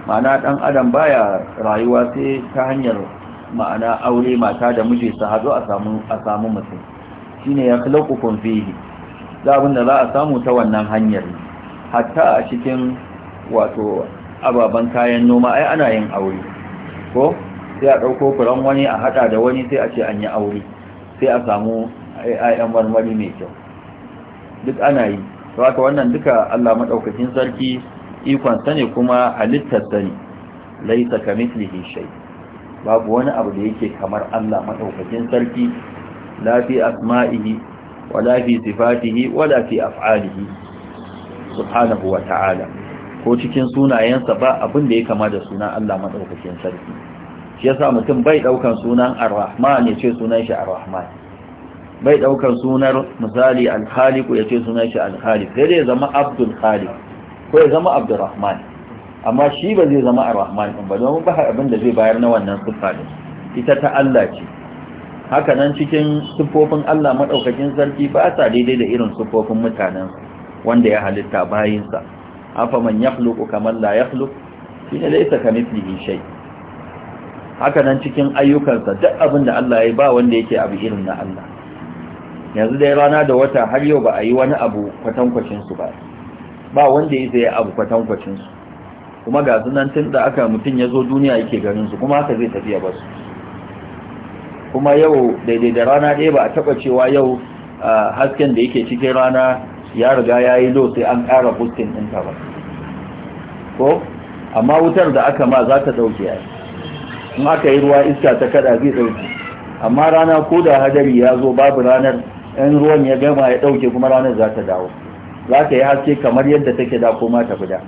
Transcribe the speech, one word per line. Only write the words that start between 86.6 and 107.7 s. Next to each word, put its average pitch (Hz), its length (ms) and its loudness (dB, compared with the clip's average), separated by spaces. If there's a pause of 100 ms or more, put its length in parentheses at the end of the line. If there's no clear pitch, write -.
Ba 143 140 6
wanda 147 300 4
ya 131 160 -2
zai 120 180 4
abu 110 220 -2
kwatankwacin 110 640 -2
su. - 100 -16 (800)
Kuma 139 180 0
ga 120 200 4
su 123 100 -4
nan 135 180 0
tun 143 200 -2
da 127 200 2
aka 135 160 0
mutum 110 320 -2
ya 123 80 2
zo 127 160 0
duniya 135 400 2
yake 110 160 -2
ganin 104 320 -2
su, 104 60 -10
kuma 143 260 0
haka 131 140 -2
zai 113 120 -2
tafiya 101 300 -4
ba 92 140 -4
su. - 100 -14 (1700)
Kuma 143 240 4
yau 147 380 6 (120)
daidai 117 280 2
da 117 120 2
rana 147 280 4
ɗaya 147 200 2
ba 135 100 6
a 110 60 0
taɓa 127 280 0
cewa 127 320 2
yau, 131 300 2 (420)
ah, 107 320 2
hasken 135 420 2
da 113 60 2
yake 120 240 0
cikin 123 300 -2
rana 127 440 4 (360)
ya 120 180 4
riga 120 280 4
ya 123 160 6
yi 127 160 4
low 131 200 4
sai 117 100 -2
an 120 240 0
ƙara 127 300 6
boosting 113 320 -4
ɗinta 107 320 -6
ba. 82 120 -8 (1400)
Ko? 139 240 4 (540)
Amma 123 260 4
wutar 165 320 4
da 127 200 4
aka 139 120 2
ma 127 200 4
za 135 180 6
ta 139 80 0
ɗauke 113 320 0
ya 90 120 -2
yi. 92 100 -10 (960)
In 143 60 2
aka 156 240 4